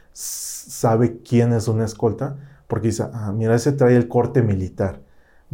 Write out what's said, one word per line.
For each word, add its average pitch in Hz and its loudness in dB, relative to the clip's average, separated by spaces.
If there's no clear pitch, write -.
s-, - -12
sabe 117 0
quién 117 2
es 110 -2
un 110 0
escolta, 113 -4
porque 110 -2
dice, 107 -2
"Ah, 107 -6
mira, 113 2
ese 139 2
trae 123 4
el 120 4
corte 123 2
militar, 95 -2